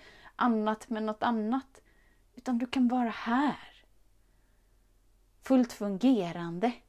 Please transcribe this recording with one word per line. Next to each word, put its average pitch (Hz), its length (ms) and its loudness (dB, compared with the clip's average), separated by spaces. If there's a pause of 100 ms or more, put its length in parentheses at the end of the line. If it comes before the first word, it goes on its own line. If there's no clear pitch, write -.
(360)
annat 220 520 0
med 220 140 -4
något 214 200 -4
annat. 226 600 -2 (520)
Utan 247 240 -4
du 254 80 -4
kan 254 220 2
vara 240 220 0
här. 240 760 -4 (1600)
Fullt 254 300 4
fungerande 185 1000 0 (160)